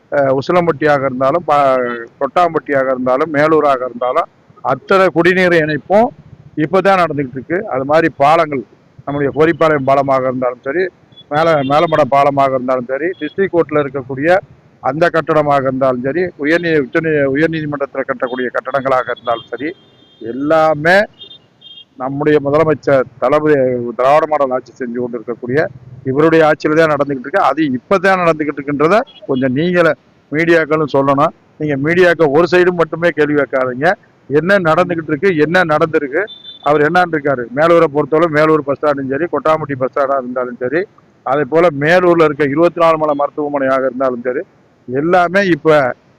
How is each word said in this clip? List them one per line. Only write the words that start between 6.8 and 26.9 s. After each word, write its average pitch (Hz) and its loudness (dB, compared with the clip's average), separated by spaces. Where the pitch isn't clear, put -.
நடந்துகிட்டு 139 -4
இருக்கு. 151 -6
அது 135 -2
மாதிரி 160 2
பாலங்கள், 147 2
நம்முடைய 143 -4
கோரிப்பாளையம் 156 2
பாலமாக 139 2
இருந்தாலும் 127 -4
சரி, 160 -2
மேல-, 156 2
மேலமட 156 2
பாலமாக 139 2
இருந்தாலும் 127 -4
சரி, 139 -4
டிஸ்ட்ரிக்ட் 180 -4
கோர்ட்ல 151 0
இருக்கக்கூடிய 135 -4
அந்த 151 0
கட்டடமாக 147 2
இருந்தாலும் 131 0
சரி, 160 -2
உயர்நீ-, 165 0
உச்சநீ-, 160 -2
உயர்நீதிமன்றத்துல 147 -4
கட்டக்கூடிய 127 -4
கட்டடங்களாக 127 -2
இருந்தாலும் 117 -6
சரி, 135 -8
எல்லாமே 156 2
நம்முடைய 143 0
முதலமைச்சர் 143 2
தளபதி 151 2
திராவிட 143 4
மாடல் 143 0
ஆட்சி 127 -8
செஞ்சு 120 -8
கொண்டு 120 -6
இருக்கக்கூடிய 123 -6
இவருடைய 160 2
ஆட்சியில 156 0
தான் 156 2